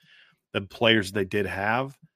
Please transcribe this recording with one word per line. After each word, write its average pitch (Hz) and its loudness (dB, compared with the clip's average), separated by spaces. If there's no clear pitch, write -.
the 107 -2
players 107 2
they 101 0
did 101 -2
have, 110 -2